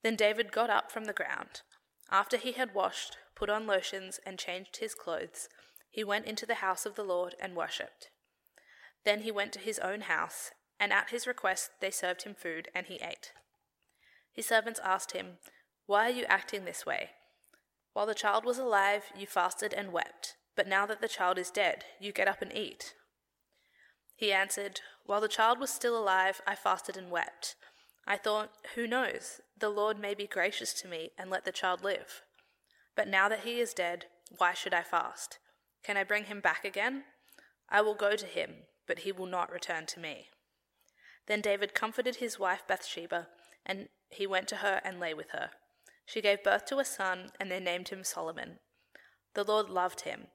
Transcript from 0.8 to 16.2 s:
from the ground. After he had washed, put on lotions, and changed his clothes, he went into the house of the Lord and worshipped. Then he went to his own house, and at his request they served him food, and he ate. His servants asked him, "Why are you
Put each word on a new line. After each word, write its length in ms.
from 140
the 80
ground. 480
After 280
he 140
had 240
washed, 420
put 140
on 160
lotions, 540
and 180
changed 400
his 180
clothes, 540
he 140
went 220
into 200
the 100
house 300
of 100
the 80
Lord 360
and 160
worshipped. 540
Then 180
he 100
went 220
to 60
his 200
own 220
house, 500
and 140
at 160
his 180
request 520
they 120
served 320
him 120
food, 380
and 140
he 140
ate. 320
His 140
servants 340
asked 320
him, 280
"Why 220
are 100
you 80